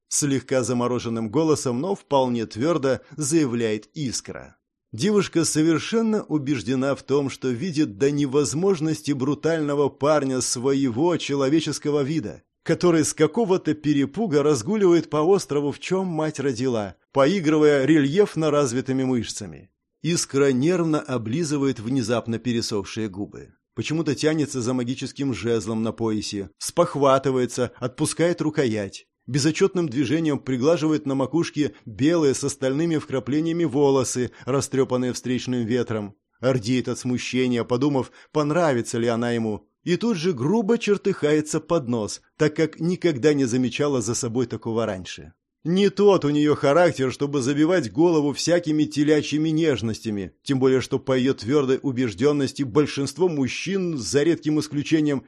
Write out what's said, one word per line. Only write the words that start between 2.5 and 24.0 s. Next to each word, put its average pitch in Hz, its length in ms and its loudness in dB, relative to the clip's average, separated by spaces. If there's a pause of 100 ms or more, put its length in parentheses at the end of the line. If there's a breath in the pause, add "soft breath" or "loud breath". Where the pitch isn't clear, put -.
заявляет 120 760 0
Искра. 95 640 -8 (340)
Девушка 165 540 0
совершенно 208 800 0
убеждена 135 720 -2
в - 80 -10
том, 139 260 0
что - 200 -6
видит 131 480 -2
до 139 140 2
невозможности 147 1000 0
брутального 147 800 0
парня 139 520 0
своего 139 760 0
человеческого 143 840 0
вида, 127 420 -6 (200)
который 165 400 4
с - 100 -4
какого-то 165 600 2
перепуга 147 680 0
разгуливает 160 680 2
по 151 80 -2
острову, 151 540 2
в - 80 -8
чём 185 280 -2
мать 156 320 -4
родила – 120 560 -2 (160)
поигрывая 151 720 4
рельефно 156 680 4
развитыми 131 520 0
мышцами. 104 680 -4 (320)
Искра 143 500 0
нервно 156 500 2
облизывает 135 800 -2
внезапно 113 600 -2
пересохшие 110 680 -4
губы. 90 440 -12 (200)
Почему-то 151 420 -4